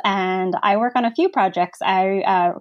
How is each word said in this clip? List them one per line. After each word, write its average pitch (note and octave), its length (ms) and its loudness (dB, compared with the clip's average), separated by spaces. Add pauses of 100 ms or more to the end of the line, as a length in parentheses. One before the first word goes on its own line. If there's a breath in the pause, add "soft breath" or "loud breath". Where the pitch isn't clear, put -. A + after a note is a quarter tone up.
And F#3 580 -2
I G3+ 140 2
work A#3+ 180 0
on B3 100 0
a A#3 80 -2
few F4 160 0
projects. F#3+ 540 -2
I, F#3+ 380 0
uh, F#3 400 0